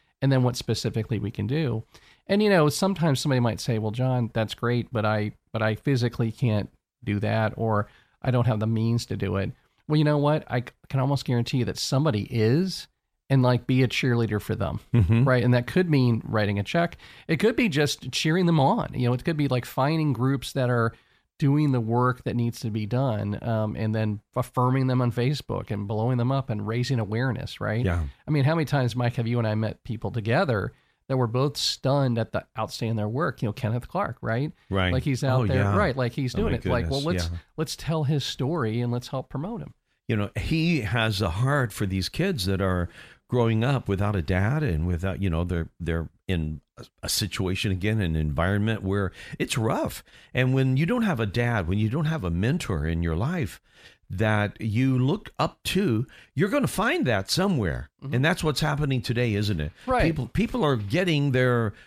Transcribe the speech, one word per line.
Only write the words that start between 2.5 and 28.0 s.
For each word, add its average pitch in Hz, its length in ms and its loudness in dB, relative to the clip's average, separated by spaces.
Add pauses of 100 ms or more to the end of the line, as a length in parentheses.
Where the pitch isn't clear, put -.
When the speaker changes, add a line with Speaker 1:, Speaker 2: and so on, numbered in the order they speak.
Speaker 1:
sometimes 165 540 0
somebody 135 180 2
might 117 220 0
say, 117 180 -2
"Well, 107 120 -2
John, 123 420 0
that's 110 200 -2
great, 120 380 -2
but 110 140 -2
I, 107 260 0 (220)
but 110 80 -4
I 110 140 2
physically 117 580 0
can't 107 360 0 (360)
do 104 160 0
that, 107 340 0
or 107 320 0 (340)
I 131 100 -2
don't 120 160 2
have 110 120 2
the 110 80 0
means 113 380 0
to 107 100 -6
do 98 220 -2
it." 101 160 -4 (340)
Well, 151 80 0
you 156 80 4
know 151 140 4
what? 147 320 2
I 127 100 -2
c-, 123 80 -6 (220)
can 135 100 -2
almost 135 240 0
guarantee 123 360 0
you 117 60 0
that 113 120 -4
somebody 131 520 0
is, 123 600 2 (420)
and, 135 120 6
like, 123 240 2
be 131 160 4
a 127 40 4
cheerleader 113 540 0
for 104 140 -4
them, 98 240 -2 (140)
Speaker 2:
Mm-hmm. 113 300 6
Speaker 1:
right? 127 200 4
And 123 100 4
that 120 140 2
could 180 200 2
mean 127 380 4
writing 104 320 0
a 101 60 0
check. 170 340 -2 (300)
It 160 100 2
could 226 180 4
be 240 140 2
just 143 420 0
cheering 170 360 2
them 165 120 4
on. 165 340 2
You 123 140 0
know, 123 60 2
it 127 100 -4
could 165 140 -2
be, 147 100 2
like, 127 180 0
finding 151 480 0
groups 127 400 -2
that 127 160 0
are 117 240 2 (440)
doing 147 340 4
the 127 80 2
work 120 440 0
that 117 120 -2
needs 117 260 -2
to 113 100 -4
be 107 160 -2
done, 107 560 -2
um, 110 320 -2
and 110 180 -2
then 107 260 0 (160)
affirming 131 520 0
them 127 120 2
on 120 120 2
Facebook 120 580 -2
and 101 180 -6
blowing 113 300 0
them 120 140 0
up 135 180 -2
and 107 180 -4
raising 120 320 -2
awareness, 107 640 -4
right? 107 240 -2
Speaker 2:
Yeah. 85 160 0 (260)